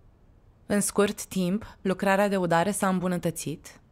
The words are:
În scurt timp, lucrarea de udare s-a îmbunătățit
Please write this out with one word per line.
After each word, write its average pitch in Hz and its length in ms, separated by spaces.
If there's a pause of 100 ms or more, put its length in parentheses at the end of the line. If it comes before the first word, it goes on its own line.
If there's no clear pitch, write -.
(680)
În 202 140
scurt 208 440
timp, 185 560
lucrarea 196 480
de 196 80
udare 170 340
s-a 196 180
îmbunătățit 175 920 (100)